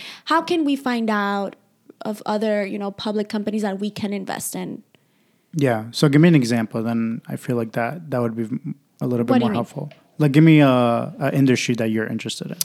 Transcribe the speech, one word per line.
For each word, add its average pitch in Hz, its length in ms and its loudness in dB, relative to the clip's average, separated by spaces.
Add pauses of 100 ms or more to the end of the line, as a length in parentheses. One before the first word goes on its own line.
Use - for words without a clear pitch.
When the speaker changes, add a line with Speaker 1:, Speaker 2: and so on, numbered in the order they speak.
(260)
Speaker 1:
How 320 160 2
can 330 220 -2
we 285 120 0
find 240 340 -4
out 202 460 -2 (460)
of 208 240 -8
other, 208 400 -2
you 196 120 -8
know, 202 140 -6
public 214 380 -4
companies 214 340 -4
that 196 160 -4
we 208 100 -4
can 202 240 -6
invest - 420 -8
in? - 280 -10 (720)
Speaker 2:
Yeah. 120 380 0
So - 180 2
give 143 120 6
me 170 60 8
an 170 80 6
example, 117 480 0
then 113 440 -4
I 139 100 -8
feel - 180 -4
like 113 160 -4
that, 143 400 -6
that 127 100 -2
would 113 140 -2
be 113 80 -4
m-, - 320 -8 (260)
a 135 60 -4
little 170 180 0
bit 247 60 0
Speaker 1:
What 254 80 4
do 233 60 0
you - 0 -
Speaker 2:
more 226 60 2
Speaker 1:
mean? 196 40 -2
Speaker 2:
helpful. - 340 -6 (300)
Like, 151 120 4
give 156 120 8
me 160 160 10
a, 143 80 8
a 123 640 0
industry 127 420 2
that 113 140 -2
you're 110 160 -2
interested 113 460 -8
in. - 140 -12